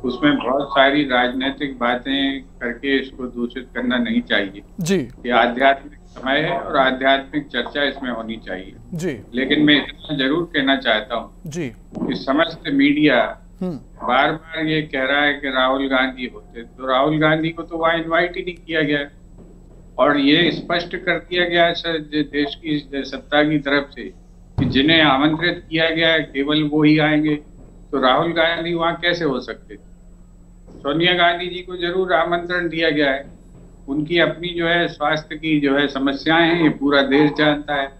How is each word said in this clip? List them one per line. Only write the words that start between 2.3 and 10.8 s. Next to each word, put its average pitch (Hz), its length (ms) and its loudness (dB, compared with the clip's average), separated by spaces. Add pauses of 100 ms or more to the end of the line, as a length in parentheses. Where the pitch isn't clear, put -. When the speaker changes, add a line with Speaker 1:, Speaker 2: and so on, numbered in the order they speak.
Speaker 1:
करके 135 600 -4
इसको 135 220 -12
दूषित 120 520 -8
करना 123 220 -2
नहीं 117 240 0
चाहिए। 101 400 -4 (180)
Speaker 2:
जी। 185 180 0
Speaker 1:
ये - 340 -6
आध्यात्मिक 123 680 2 (100)
समय 135 300 -2
है 170 200 -2
और - 180 -4
आध्यात्मिक 135 680 2
चर्चा 131 380 -4
इसमें 131 280 -4
होनी 113 260 -8
चाहिए। 95 380 -12 (180)
Speaker 2:
जी। 156 280 -6 (120)
Speaker 1:
लेकिन 143 280 0
मैं 147 260 4
इतना - 300 -10
जरूर 139 260 0
कहना 139 320 0
चाहता 120 400 -2